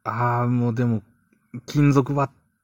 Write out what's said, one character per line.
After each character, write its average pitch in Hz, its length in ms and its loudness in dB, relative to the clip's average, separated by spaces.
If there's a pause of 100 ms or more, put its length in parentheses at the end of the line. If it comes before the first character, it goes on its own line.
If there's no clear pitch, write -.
あ 120 400 -2
ー、 - 20 0
も 120 240 0
う 113 40 -4
で 123 100 -2
も、 113 180 0 (640)
金 143 240 2
属 139 240 2
バ 139 140 -2
ッ - 20 -20 (340)